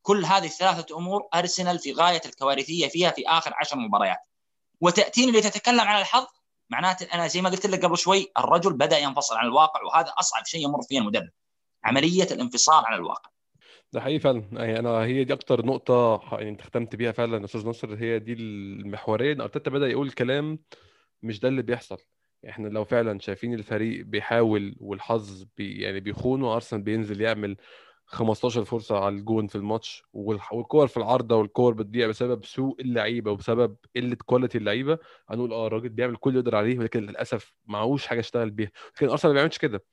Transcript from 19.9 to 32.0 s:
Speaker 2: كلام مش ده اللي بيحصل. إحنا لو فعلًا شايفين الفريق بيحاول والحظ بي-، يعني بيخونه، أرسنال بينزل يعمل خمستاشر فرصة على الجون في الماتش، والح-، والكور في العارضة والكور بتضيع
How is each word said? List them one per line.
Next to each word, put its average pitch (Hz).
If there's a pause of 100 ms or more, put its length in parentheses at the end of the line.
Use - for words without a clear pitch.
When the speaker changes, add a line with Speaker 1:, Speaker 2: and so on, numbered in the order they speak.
Speaker 2:
كلام 147 (640)
مش 110
ده 127
اللي 131
بيحصل. 117 (520)
إحنا 107
لو 104
فعلًا 110
شايفين 120
الفريق 110
بيحاول 104
والحظ 101 (140)
بي-، 101
يعني 98
بيخونه، 120
أرسنال 113
بينزل 107
يعمل 107 (480)
خمستاشر 113
فرصة 110
على 101
الجون 107
في -
الماتش، 107 (100)
والح-، 104
والكور 131
في -
العارضة 117
والكور 113
بتضيع 110